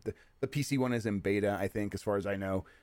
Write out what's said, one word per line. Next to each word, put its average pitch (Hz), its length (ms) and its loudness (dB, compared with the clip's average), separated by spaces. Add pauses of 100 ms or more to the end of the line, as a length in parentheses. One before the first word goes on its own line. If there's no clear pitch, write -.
the, 107 100 -6 (260)
the 135 60 -2
P 143 160 0
C 139 160 0
one 127 140 2
is 113 120 0
in 104 140 0
beta, 101 420 2
I 98 80 0
think, 104 260 -4
as 98 80 -4
far 104 140 2
as 98 100 0
I 101 100 -2
know. 95 280 -2 (180)